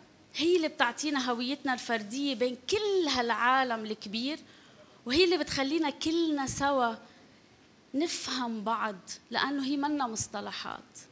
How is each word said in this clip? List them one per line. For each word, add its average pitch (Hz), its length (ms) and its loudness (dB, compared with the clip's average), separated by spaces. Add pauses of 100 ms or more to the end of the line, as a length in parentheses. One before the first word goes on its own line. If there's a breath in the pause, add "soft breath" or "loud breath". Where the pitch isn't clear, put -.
(360)
هي 339 200 4
اللي 320 120 4
بتعطينا 262 640 0
هويتنا 254 420 -2
الفردية 240 600 -2
بين 247 220 0 (120)
كل 392 380 2
هالعالم 240 760 2
الكبير، 226 540 -4 (680 loud breath)
وهي 277 180 4
اللي 349 140 4
بتخلينا 294 520 0
كلنا 311 580 0
سوا 262 480 2 (1000 loud breath)
نفهم 254 680 -2
بعض، 214 320 -2 (360)
لأنه 262 340 0
هي 285 120 0
منا 285 300 0
مصطلحات - 920 -6 (120)